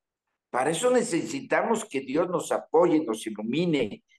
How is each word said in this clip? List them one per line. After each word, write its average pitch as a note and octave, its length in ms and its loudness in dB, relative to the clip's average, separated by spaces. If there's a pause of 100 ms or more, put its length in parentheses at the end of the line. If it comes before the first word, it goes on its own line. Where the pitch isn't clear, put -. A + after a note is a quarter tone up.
(500)
Para C3 200 0
eso A#3+ 200 0
necesitamos E3 960 0
que C3+ 140 -6
Dios D3 280 -2
nos E3 240 -4
apoye, D#3 500 4
nos A2 240 -6
ilumine, B2 800 -2 (140)